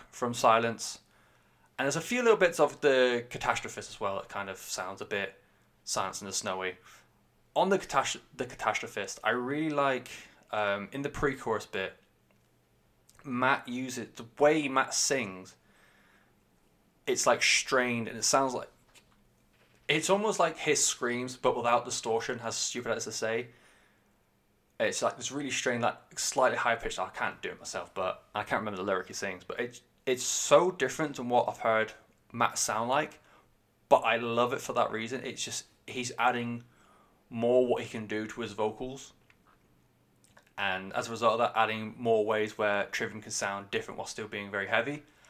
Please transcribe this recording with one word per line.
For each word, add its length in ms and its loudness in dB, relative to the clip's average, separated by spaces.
from 240 -2
Silence. 640 4
And 80 0
there's 80 0
a 60 -2
few 200 -2
little 160 8
bits 220 4
of 220 4
the 500 4
Catastrophist 580 -2
as 100 -16
well 180 -2
that 120 -10
kind 180 -6
of 100 -10
sounds 440 -8
a 40 -8
bit 280 -4
Silence 360 -4
in 60 -10
the 60 -8
Snowy. 420 -4
On 140 4
the 100 4
Catast-, 400 0
the 80 -4
Catastrophist, 800 -4
I 60 4
really 400 -2
like, 380 0
um, 420 0
in 80 -6
the 80 -4
pre-chorus 560 -2
bit, 280 -4
Matt 420 0
uses, 480 -6
the 100 -14
way 300 6
Matt 240 2
sings, 640 -2
it's, 220 2
like, 160 4
strained, 640 2
and 100 -10
it 60 -4
sounds 300 4
like, 160 -6
it's 200 2
almost 300 2
like 200 2
his 220 2
screams, 540 -2
but 220 2
without 260 2
distortion, 580 -2
as 140 -6
stupid 380 -4
as 100 -2
to 80 -8
say. 360 -2
It's, 220 0
like, 160 0
this 120 -8
really 220 -6
strained, 320 0
like, 340 -4
slightly 400 2
high 180 2
pitched, 240 -6
I 100 -4
can't 320 -6
do 80 -6
it 100 -10
myself, 340 -10
but 300 -4
I 100 -2
can't 180 0
remember 160 -6
the 100 -4
lyric 220 0
he 40 -14
sings, 300 -6
but 160 -8
it, 220 -6
it's 180 0
so 480 6
different 460 -2
than 100 -6
what 220 2
I've 80 -8
heard 340 2
Matt 260 0
sound 320 -2
like, 300 0
but 160 6
I 100 4
love 380 2
it 80 -4
for 100 -8
that 180 2
reason. 360 -6
It's 180 -8
just, 220 -8
he's 320 -6
adding 460 0
more 320 4
what 160 0
he 60 -8
can 200 -8
do 200 -4
to 140 -10
his 100 -6
vocals, 600 -6
and 340 -2
as 160 -4
a 40 -8
result 220 2
of 60 0
that, 160 2
adding 420 0
more 280 4
ways 320 0
where 340 2
Trivium 300 -6
can 100 -14
sound 400 -4
different 260 -6
while 80 -8
still 220 -8
being 240 -8
very 160 -2
heavy. 360 0